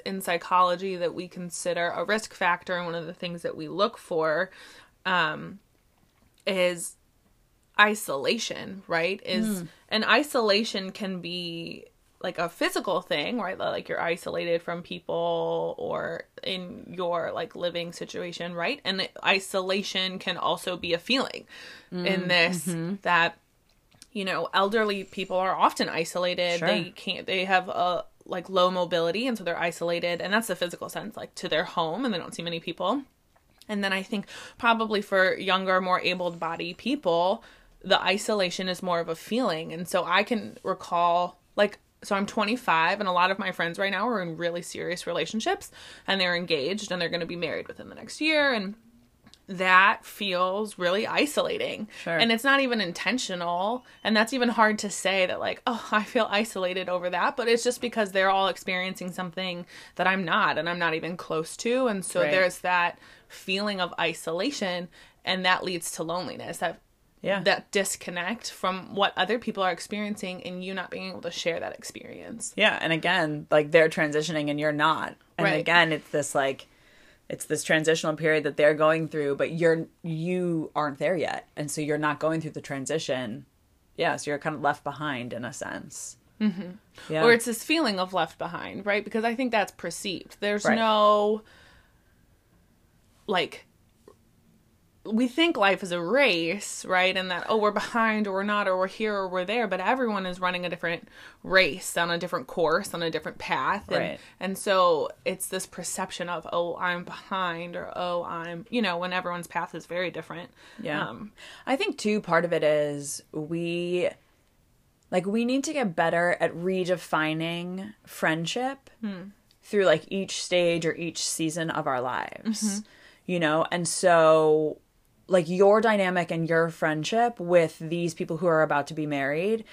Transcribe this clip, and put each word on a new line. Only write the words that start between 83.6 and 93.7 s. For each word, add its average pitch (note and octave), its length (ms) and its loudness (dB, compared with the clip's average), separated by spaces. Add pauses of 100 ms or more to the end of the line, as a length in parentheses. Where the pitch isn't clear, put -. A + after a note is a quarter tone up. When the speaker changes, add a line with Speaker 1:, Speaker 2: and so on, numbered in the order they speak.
Speaker 2:
Yeah, D#3+ 200 0
so D3 140 -6
you're C#3+ 80 -2
kind D#3 180 -4
of A#2 60 -10
left D3 220 0
behind C3 480 -6
in A#2+ 120 -8
a B2 80 -8
sense. - 640 -10 (240)
Speaker 1:
Mm-hmm. F#3 300 -2 (380)
Speaker 2:
Yeah. D#3 160 2
Speaker 1:
Or A#3 80 10
it's A#3 120 4
this A#3 180 -4
feeling C4 380 0
of F#3 120 -2
left F3 260 -2
behind, F3 460 -8
right? G#3 200 0
Because A3 200 -4
I A#3 100 0
think B3 180 -2
that's G3+ 200 0
perceived. - 680 -8
There's G#3 240 0
Speaker 2:
Right. - 120 4
Speaker 1:
no, G#3+ 640 6 (1800)
like, F3+ 400 -2 (1400)